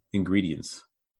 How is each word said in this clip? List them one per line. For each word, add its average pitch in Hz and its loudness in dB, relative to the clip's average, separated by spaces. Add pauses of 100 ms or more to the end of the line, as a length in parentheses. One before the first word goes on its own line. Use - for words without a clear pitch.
(140)
ingredients? 92 0 (360)